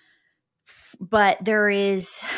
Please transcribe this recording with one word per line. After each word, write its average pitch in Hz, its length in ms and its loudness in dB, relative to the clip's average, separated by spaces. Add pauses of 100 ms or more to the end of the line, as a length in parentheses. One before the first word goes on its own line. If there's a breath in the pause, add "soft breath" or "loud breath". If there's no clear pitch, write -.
(1000 soft breath)
But 196 440 2
there 208 260 2
is, 196 520 -2 (160)